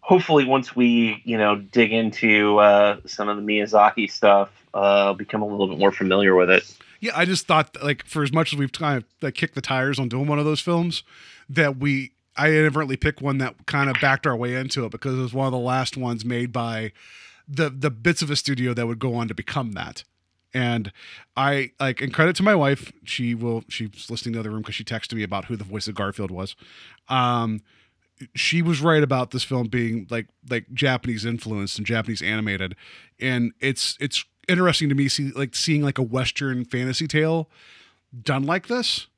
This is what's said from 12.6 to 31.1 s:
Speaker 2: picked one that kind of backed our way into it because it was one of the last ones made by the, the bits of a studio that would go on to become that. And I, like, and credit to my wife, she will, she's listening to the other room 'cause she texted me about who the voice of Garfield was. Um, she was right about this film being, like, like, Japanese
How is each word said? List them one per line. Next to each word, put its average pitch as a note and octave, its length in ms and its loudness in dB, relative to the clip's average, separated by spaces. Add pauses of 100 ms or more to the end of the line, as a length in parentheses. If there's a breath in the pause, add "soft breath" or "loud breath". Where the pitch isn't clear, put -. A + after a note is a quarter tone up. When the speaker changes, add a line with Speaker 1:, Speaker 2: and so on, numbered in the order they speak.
Speaker 2:
picked D3+ 240 -2
one C3+ 180 0
that - 260 -4
kind C#3 240 0
of C3 120 -2
backed C3+ 260 2
our C3 80 0
way A#2+ 200 -2
into C3 300 -4
it G#2 60 -8
because C3 260 -6
it C3 40 -2
was B2 120 -6
one C3+ 140 0
of B2+ 60 -2
the B2+ 40 -2
last B2+ 400 -2
ones A#2+ 280 -4
made A#2+ 260 -2
by A2+ 400 -6 (560 soft breath)
the, D3 220 -2
the C3+ 200 -4
bits A#2+ 320 0
of D#3 80 -4
a C#3+ 60 -2
studio B2+ 380 -2
that A#2+ 120 -2
would A#2 140 -4
go A#2+ 160 -2
on A#2 140 -2
to - 40 -6
become - 380 -6
that. - 320 -12 (500)
And A#2+ 380 -2 (460 loud breath)
I, C#3 420 0
like, C3+ 220 -2
and C#3 120 -6
credit D#3+ 240 2
to F#3 60 0
my G#3 120 6
wife, C#3 360 2 (120)
she A#2+ 320 -4
will, A2+ 340 -4
she's - 400 -10
listening A#2 240 -8
to A2+ 40 -6
the - 40 -6
other G#2+ 100 -8
room A2 120 -6
'cause A2 120 -10
she G#2+ 100 -10
texted - 280 -8
me A2 100 -4
about G2 220 -6
who A#2+ 120 -6
the G2 80 -8
voice G2+ 220 -8
of G#2+ 80 -10
Garfield G2+ 360 -6
was. F#2 240 -8 (540 soft breath)
Um, A#2+ 520 0 (720)
she - 280 0
was E3 200 2
right D#3 220 4
about B2+ 280 -2
this B2+ 120 -4
film B2 240 -2
being, A2+ 420 -2
like, A2+ 180 -6 (220)
like, A#2+ 240 -6
Japanese B2+ 520 0